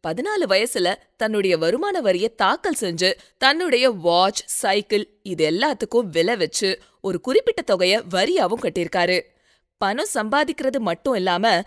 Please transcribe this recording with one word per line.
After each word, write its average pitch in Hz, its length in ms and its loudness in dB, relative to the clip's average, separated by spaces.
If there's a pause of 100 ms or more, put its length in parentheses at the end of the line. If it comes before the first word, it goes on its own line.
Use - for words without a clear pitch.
பதினாலு 330 400 -2
வயசுல 196 480 0 (220)
தன்னுடைய 202 400 0
வருமான 294 440 0
வரிய 196 280 0
தாக்கல் 233 500 0
செஞ்சு, 180 340 0 (240)
தன்னுடைய 269 520 2
வாட்ச், 175 560 2
சைக்கிள் 208 640 -2 (140)
இது 160 260 0
எல்லாத்துக்கும் 233 640 0
விலை 165 240 2
வச்சு 185 460 -2 (200)
ஒரு 180 200 -4
குறிப்பிட்ட 392 400 0
தொகைய 190 500 2
வரியாவும் 214 500 0
கட்டியிருக்காரு. 180 600 -2 (560)
பணம் 226 360 -4
சம்பாதிக்கிறது 262 640 -2
மட்டும் 208 340 -2
இல்லாம, 185 540 0